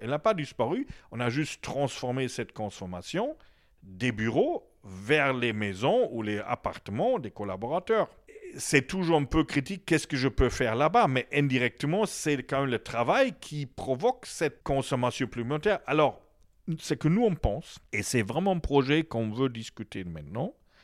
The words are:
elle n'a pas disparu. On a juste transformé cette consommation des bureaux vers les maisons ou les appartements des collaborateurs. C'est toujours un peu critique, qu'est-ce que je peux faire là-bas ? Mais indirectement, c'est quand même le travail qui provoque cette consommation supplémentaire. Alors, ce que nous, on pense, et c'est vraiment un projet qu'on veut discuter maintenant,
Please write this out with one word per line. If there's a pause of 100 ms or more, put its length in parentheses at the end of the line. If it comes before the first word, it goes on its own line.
elle
n'a
pas
disparu. (260)
On
a
juste
transformé
cette
consommation (460)
des
bureaux (160)
vers
les
maisons
ou
les
appartements
des
collaborateurs. (480)
C'est
toujours
un
peu
critique,
qu'est-ce
que
je
peux
faire
là-bas ?
Mais
indirectement,
c'est
quand
même
le
travail
qui
provoque
cette
consommation
supplémentaire.
Alors, (560)
ce
que
nous,
on
pense, (140)
et
c'est
vraiment
un
projet
qu'on
veut
discuter
maintenant, (300)